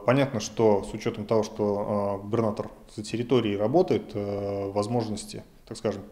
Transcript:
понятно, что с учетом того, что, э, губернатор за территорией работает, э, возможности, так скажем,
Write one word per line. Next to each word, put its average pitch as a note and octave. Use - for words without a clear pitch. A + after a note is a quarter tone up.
понятно, B2+
что G#2
с -
учетом A2
того, A2
что, G#2
э, G2+
губернатор G#2+
за A2
территорией A2
работает, B2
э, G2+
возможности, G#2+
так G#2+
скажем, G2